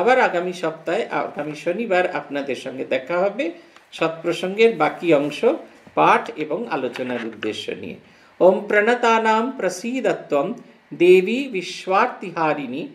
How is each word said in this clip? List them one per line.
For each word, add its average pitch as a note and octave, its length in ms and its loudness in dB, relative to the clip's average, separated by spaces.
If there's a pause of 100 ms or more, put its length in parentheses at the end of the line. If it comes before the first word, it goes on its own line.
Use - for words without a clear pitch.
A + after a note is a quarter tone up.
আবার A#3+ 200 4
আগামী F3+ 320 0
সপ্তাহে, E3 540 -4
আগামী D3 480 -6
শনিবার F3+ 560 0
আপনাদের C#3 460 -6
সঙ্গে C3 280 -8
দেখা C3+ 340 -2
হবে G3+ 260 0 (480)
সৎপ্রসঙ্গের F#3 840 0
বাকি D#3 380 2
অংশ C#3+ 260 0 (540)
পাঠ F3+ 420 4
এবং D3+ 220 -4 (100)
আলোচনার B2+ 580 -4
উদ্দেশ্য G#2+ 440 -6
নিয়ে। - 280 -10 (420)
ওম F#3 160 8 (100)
প্রণতানাম A3 840 4
প্রসীদত্বম G3 960 -2 (480)
দেবী F#3 540 6
বিশ্বার্তিহারিণী E3+ 1300 -2 (120)